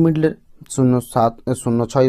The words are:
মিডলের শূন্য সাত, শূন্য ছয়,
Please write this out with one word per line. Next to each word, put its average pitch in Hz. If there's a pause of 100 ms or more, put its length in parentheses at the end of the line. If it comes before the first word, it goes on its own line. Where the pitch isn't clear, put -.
মিডলের 160 (400)
শূন্য 127 (180)
সাত, 113 (300)
শূন্য 117 (120)
ছয়, 131